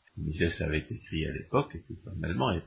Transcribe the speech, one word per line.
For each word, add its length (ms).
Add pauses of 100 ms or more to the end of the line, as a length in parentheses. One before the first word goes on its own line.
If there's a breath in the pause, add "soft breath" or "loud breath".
(200)
Mises 440
avaient 160 (100)
écrit 380
à 40
l'époque 440
était 180 (160)
en 140
allemand 280
et 160